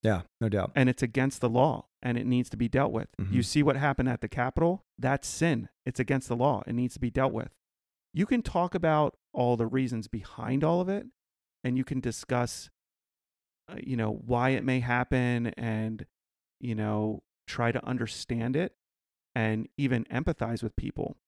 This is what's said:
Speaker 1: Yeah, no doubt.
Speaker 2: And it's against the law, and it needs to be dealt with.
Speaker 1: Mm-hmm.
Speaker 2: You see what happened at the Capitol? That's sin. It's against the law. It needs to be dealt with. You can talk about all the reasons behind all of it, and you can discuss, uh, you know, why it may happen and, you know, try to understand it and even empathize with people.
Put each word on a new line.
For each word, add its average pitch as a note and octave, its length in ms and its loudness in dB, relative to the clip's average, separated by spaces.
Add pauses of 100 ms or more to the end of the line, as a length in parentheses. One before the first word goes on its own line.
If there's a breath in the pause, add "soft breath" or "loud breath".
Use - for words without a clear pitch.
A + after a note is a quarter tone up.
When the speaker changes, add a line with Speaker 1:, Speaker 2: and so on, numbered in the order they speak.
Speaker 1:
Yeah, G2+ 200 2 (180)
no A2+ 80 2
doubt. G2 260 0
Speaker 2:
And B2+ 140 6
it's - 140 0
against C3 380 -2
the B2 100 2
law, B2+ 360 2 (160)
and A#2+ 160 -2
it A2 80 -4
needs B2 240 2
to - 60 -10
be A#2 120 0
dealt C3 240 2
with. - 160 -4 (120)
Speaker 1:
Mm-hmm. F#2+ 140 -2
Speaker 2:
You B2 80 4
see D3 200 2
what C#3+ 140 4
happened C3+ 320 0
at A#2 140 -2
the A2 60 -6
Capitol? D#3+ 560 0 (140)
That's B2+ 300 -2
sin. D3 400 0 (180)
It's B2+ 140 -4
against C3+ 280 0
the A#2+ 80 -2
law. A#2+ 300 2
It - 60 -6
needs B2 220 -2
to - 60 -10
be A#2+ 100 -2
dealt C3+ 240 2
with. - 160 -6 (640)
You F#3+ 140 0
can A#3+ 160 2
talk F3+ 320 0
about D#3 420 2 (160)
all B2 240 2
the A2+ 120 2
reasons A#2+ 400 -2
behind A#2 560 -4
all E3+ 160 2
of F#3 80 -2
it, G3+ 180 -4 (560)
and B2+ 160 0
you C3 60 0
can C3 160 -4
discuss, - 680 -2 (1000)
uh, - 120 -12
you B2+ 160 -4
know, A2 140 2
why A#2+ 400 2
it C3 140 0
may C3 160 2
happen B2 680 0
and, A2 560 -4 (560)
you A#2+ 140 -4
know, G#2+ 480 -2 (240)
try A#2 240 0
to A#2 160 -2
understand A#2+ 680 -2
it E3+ 180 -2 (640)
and A2 400 0
even B2+ 300 0
empathize A#2+ 560 -2
with A2+ 120 -6
people. - 540 -6